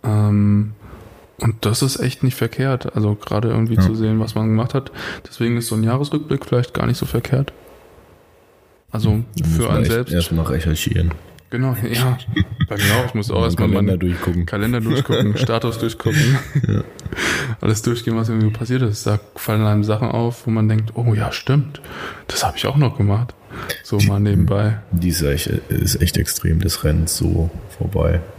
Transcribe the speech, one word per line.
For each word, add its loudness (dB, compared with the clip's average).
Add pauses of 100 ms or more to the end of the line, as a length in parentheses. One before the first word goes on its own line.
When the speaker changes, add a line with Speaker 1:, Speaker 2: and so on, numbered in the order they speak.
Speaker 1:
Ähm, 4 (680)
und 0 (100)
das 0
ist -2
echt -2
nicht 2
verkehrt, -2
also 2
gerade -2
irgendwie 2
Speaker 2:
Ja. 6
Speaker 1:
zu 4
sehen, 2
was -2
man 0
gemacht 2
hat. -2 (360)
Deswegen -2
ist -2
so -2
ein 2
Jahresrückblick 0
vielleicht 0
gar 0
nicht 2
so -4
verkehrt. -2 (1400)
Also 2 (140)
Speaker 2:
Da 0
muss 2
Speaker 1:
für 2
Speaker 2:
man 0
Speaker 1:
einen 2
Speaker 2:
echt 2
Speaker 1:
selbst. 0
Speaker 2:
erstmal 0
recherchieren. 0 (400)
Speaker 1:
Genau, 0 (160)
ja. 0 (500)
Bei -6
mir 0 (180)
auch. -2
Ich -6
muss -2
auch 0
Speaker 2:
Mal 2
Speaker 1:
erstmal 2
Speaker 2:
Kalender 2
Speaker 1:
meinen 0
Speaker 2:
durchgucken. 0
Speaker 1:
Kalender 0
durchgucken, 2
Speaker 2:
<laughs> -
Speaker 1:
Status 0
durchgucken. 2 (300)
Speaker 2:
Ja. 0 (760)
Speaker 1:
Alles 0
durchgehen, -2
was 0
irgendwie 2
passiert -2
ist. -2
Da 2 (160)
fallen 0
einem 4
Sachen 0
auf, -2
wo 0
man 2
denkt, 0
„Oh 2
ja, -2
stimmt. -2 (460)
Das -4
hab -2
ich -4
auch 0
noch 2
gemacht.“ 0 (500)
So -2
mal 4
nebenbei. 2 (140)
Speaker 2:
Die 0
ist -2
echt, 0
ist -2
echt 2
extrem. 0
Das -2
rennt 2
so 0 (280)
vorbei. 0 (180)